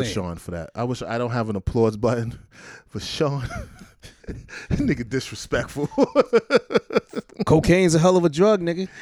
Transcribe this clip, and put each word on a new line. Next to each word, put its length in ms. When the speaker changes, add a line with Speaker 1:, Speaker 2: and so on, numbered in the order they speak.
Speaker 1:
saying. 100
Speaker 2:
Sean 240
for 140
that. 240
I 80
wish 180
I 160
don't 140
have 180
an 60
applause 400
button 420
<laughs> 240
for 120
Sean. 540
<laughs> 60
That 100
nigga 280
disrespectful. 800
<laughs> 1600
Speaker 1:
Cocaine's 500
a 40
hell 180
of 80
a 40
drug, 320
nigga. 260